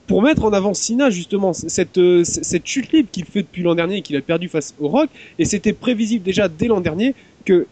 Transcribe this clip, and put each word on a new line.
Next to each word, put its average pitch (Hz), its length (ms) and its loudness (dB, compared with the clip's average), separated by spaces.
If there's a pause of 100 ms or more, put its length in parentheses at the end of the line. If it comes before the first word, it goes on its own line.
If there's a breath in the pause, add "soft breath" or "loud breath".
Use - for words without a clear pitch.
pour 185 140 2
mettre 277 240 4
en 214 80 2
avant 196 220 0
Cena, 254 340 0
justement, 190 460 -2
c-, 160 160 -10
cette, - 260 -4
euh, 180 260 6
c-, - 220 -4
cette - 220 -4
chute - 260 -6
libre 302 180 4
qu'il 175 140 -8
fait - 160 -4
depuis 180 220 -8
l'an 170 140 2
dernier 170 220 -2
et 170 40 -8
qu'il 143 140 -4
a 139 40 -2
perdu 170 280 -4
face 151 300 -6
au 147 100 -2
Rock, 277 200 2 (300 loud breath)
et 160 80 2
c'était 202 260 0
prévisible 226 500 -2
déjà 190 260 0
dès 165 180 -4
l'an 208 160 0
dernier 185 320 -2 (320 soft breath)
que 175 260 4